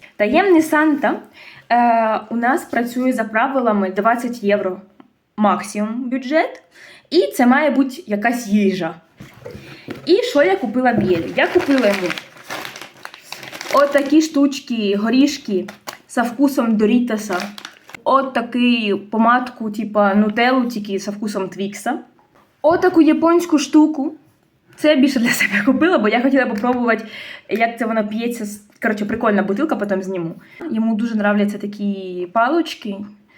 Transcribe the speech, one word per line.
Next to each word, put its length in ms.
Таємний 440
Санта, 580
е, 500
у 60
нас 280
працює 500
за 100
правилами 680
двадцять 540
євро 380
максимум 720
бюджет. 540
І 180
це 180
має 240
бути 380
якась 400
їжа. 480
І 100
що 280
я 120
купила 380
Бєлю? 420
Я 120
купила 400
йому 200
отакі 480
штучки, 760
горішки 680
со 160
вкусом 540
Дорітоса. 600
От 300
такий 640
помадку, 760
типа 440
нутеллу, 500
тільки 340
со 120
вкусом 380
Твікса. 500
Отаку 400
японську 580
штуку. 540
Це 140
я 60
більше 240
для 100
себе 360
купила, 320
бо 100
я 140
хотіла 240
попробувати, 600
як 300
це 60
воно 220
п'ється. 520
Коротше, 240
прикольна 380
бутилка, 320
потім 280
зніму. 320
Йому 240
дуже 180
нравляться 440
такі 760
палочки. 640